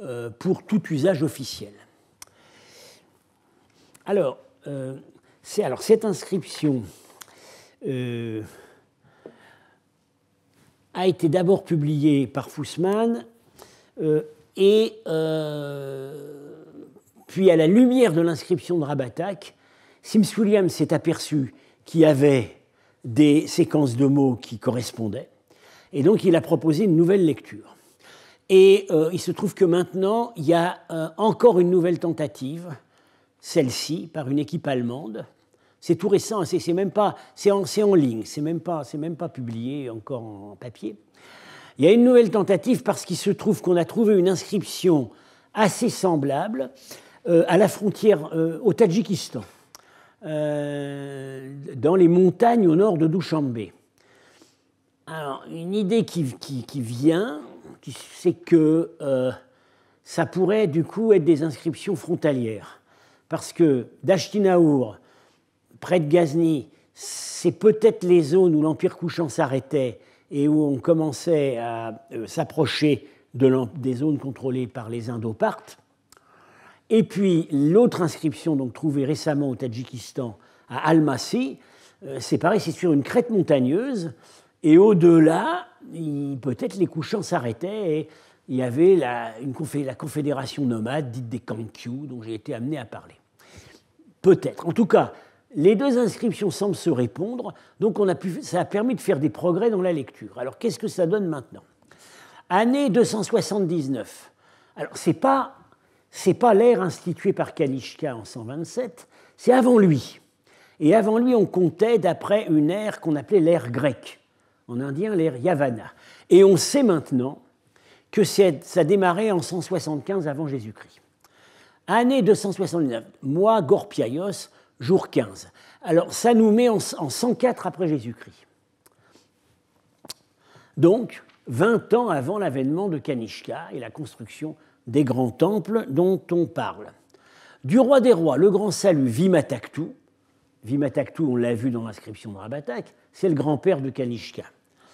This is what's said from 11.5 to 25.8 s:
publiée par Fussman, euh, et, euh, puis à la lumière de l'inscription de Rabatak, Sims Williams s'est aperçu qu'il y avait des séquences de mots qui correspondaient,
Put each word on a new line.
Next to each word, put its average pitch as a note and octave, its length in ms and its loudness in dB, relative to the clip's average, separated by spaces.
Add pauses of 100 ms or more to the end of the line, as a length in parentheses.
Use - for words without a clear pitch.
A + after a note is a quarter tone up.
publiée D3 640 2
par - 220 -10
Fussman, G#3 760 -2 (760)
euh, D#3 200 2 (360)
et, G#3+ 500 2
euh, D3 1600 -8 (640)
puis F#3+ 220 4
à E3+ 60 8
la D#3 120 4
lumière A#3+ 460 6
de E3 80 2
l'inscription E3+ 560 -2
de D#3 60 -2
Rabatak, C#3+ 720 -8 (480)
Sims - 340 0
Williams G3+ 360 2
s'est D#3+ 200 -2
aperçu D3+ 600 -2 (320)
qu'il E3 160 2
y D#3 40 8
avait C#3 520 4 (480)
des D3 400 4
séquences D3+ 500 0
de C#3 100 2
mots C3+ 300 2
qui - 220 -12
correspondaient, A2+ 720 -6 (640)